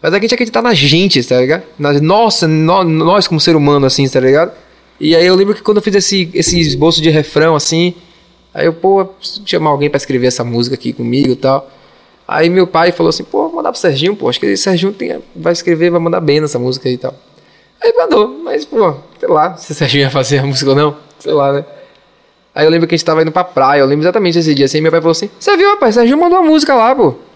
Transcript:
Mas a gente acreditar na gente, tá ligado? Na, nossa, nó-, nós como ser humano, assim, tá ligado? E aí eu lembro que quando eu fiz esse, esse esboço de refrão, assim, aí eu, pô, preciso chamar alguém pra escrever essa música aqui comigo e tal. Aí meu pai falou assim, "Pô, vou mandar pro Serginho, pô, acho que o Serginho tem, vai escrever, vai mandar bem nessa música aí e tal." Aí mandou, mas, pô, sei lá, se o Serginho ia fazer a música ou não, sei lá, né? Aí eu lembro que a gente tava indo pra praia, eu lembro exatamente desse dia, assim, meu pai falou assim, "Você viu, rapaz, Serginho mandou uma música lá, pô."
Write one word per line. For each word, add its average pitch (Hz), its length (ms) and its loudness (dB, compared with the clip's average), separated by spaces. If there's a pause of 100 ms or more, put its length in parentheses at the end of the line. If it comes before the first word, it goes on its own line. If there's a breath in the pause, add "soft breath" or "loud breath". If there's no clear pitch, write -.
Mas 165 60 0
a 202 60 0
gente 220 140 -2
acreditar 233 280 -2
na 240 120 2
gente, 151 480 2
tá 123 160 0
ligado? 143 260 0 (140)
Na, 147 140 -2
nossa, 170 560 2
nó-, 160 380 2
nós 165 420 2
como 156 140 -2
ser 165 160 2
humano, 143 280 2
assim, 135 220 0
tá 131 140 0
ligado? 139 320 2 (480 soft breath)
E 156 120 2
aí 165 120 4
eu 185 100 4
lembro 202 180 2
que - 80 -8
quando 214 160 2
eu 202 60 -2
fiz 196 120 -2
esse, 185 380 0
esse 170 240 -2
esboço 156 440 0
de 160 80 2
refrão, 156 480 2
assim, 170 360 -2 (600 soft breath)
aí 151 140 -2
eu, 165 40 0
pô, 190 320 0
preciso - 420 -12
chamar 156 240 -2
alguém 147 200 0
pra 143 80 -4
escrever 127 300 -2
essa 123 180 -2
música 120 300 -4
aqui 120 180 -8
comigo 123 400 -2
e - 20 0
tal. 135 340 -2 (560 soft breath)
Aí 160 240 0
meu 185 160 2
pai 175 280 0
falou 170 160 0
assim, - 160 -6
"Pô, - 240 -2
vou 330 80 -8
mandar 311 160 -4
pro - 80 -10
Serginho, 165 340 -2
pô, 127 140 -4
acho 123 100 -6
que - 100 -2
o 98 80 0
Serginho 190 360 -2
tem, - 280 -8 (140)
vai 170 160 -4
escrever, 170 380 0
vai 170 100 0
mandar 165 220 -2
bem 151 180 2
nessa 151 180 -4
música 127 300 -4
aí 127 80 -2
e - 20 -12
tal." 127 160 -10 (680 soft breath)
Aí 466 140 2
mandou, 254 320 2 (160)
mas, 302 180 -4
pô, 208 300 0 (260)
sei - 80 -6
lá, 170 300 0
se - 160 -12
o - 20 -8
Serginho 139 280 0
ia 135 60 0
fazer 139 280 -2
a 135 80 0
música 135 240 -2
ou 135 80 4
não, 147 180 0 (240)
sei - 140 -6
lá, 139 180 2
né? 139 140 -4 (880 loud breath)
Aí 151 100 0
eu 160 60 4
lembro 170 160 0
que 170 80 -2
a - 20 0
gente 160 80 -4
tava 160 180 0
indo 160 100 -2
pra 180 100 0
praia, 139 380 0
eu 139 40 4
lembro 147 200 0
exatamente 180 300 0
desse 156 200 0
dia, 139 120 2
assim, 156 120 -2
meu 160 100 2
pai 165 120 0
falou 160 100 2
assim, 180 260 -4
"Você 403 200 0
viu, 392 140 4
rapaz, 285 240 0
Serginho 240 220 4
mandou 349 220 2
uma 339 80 2
música 311 260 2
lá, 247 220 2
pô." 165 180 2 (220)